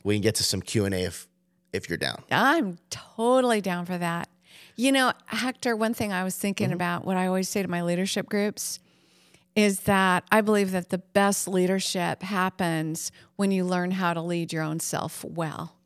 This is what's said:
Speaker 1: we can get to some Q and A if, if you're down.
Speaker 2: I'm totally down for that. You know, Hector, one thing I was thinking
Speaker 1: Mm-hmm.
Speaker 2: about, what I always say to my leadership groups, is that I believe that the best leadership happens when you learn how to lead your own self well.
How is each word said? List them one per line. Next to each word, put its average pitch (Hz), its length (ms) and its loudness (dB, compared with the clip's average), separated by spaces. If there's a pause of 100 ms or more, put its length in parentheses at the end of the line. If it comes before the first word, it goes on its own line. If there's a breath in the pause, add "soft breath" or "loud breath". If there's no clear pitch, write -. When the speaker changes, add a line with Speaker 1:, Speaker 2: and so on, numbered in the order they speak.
Speaker 1:
we 104 120 2
can 104 60 0
get 107 140 2
to - 80 0
some 95 180 -2
Q 104 240 0
and 98 100 0
A 90 80 -2
if, 87 240 -8 (460)
if - 160 -6
you're 82 80 -2
down. 65 340 -4
Speaker 2:
I'm 220 460 2 (120)
totally 240 720 0
down 175 260 -4
for 180 120 -6
that. 170 320 -4 (480 loud breath)
You 254 160 4
know, 262 180 4 (160)
Hector, 233 480 -2
one 220 180 0
thing 214 200 -2
I 185 120 -2
was 185 120 -4
thinking 202 300 0
Speaker 1:
Mm-hmm. - 80 0
Speaker 2:
about, 175 300 -2
what 190 120 0
I 185 100 2
always 185 220 0
say 208 120 -2
to 180 80 -2
my 175 120 -2
leadership 175 460 0
groups, - 520 -2 (760 soft breath)
is 202 260 4
that 190 480 4
I 220 120 6
believe 202 300 2
that 185 180 -4
the 190 80 -2
best 202 500 2
leadership 185 760 0
happens 175 880 -2 (280 soft breath)
when 196 140 2
you 185 120 2
learn 180 280 0
how 185 220 0
to 165 80 -4
lead 170 300 -4
your 160 120 -2
own 156 180 -4
self - 420 -6
well. 160 640 -8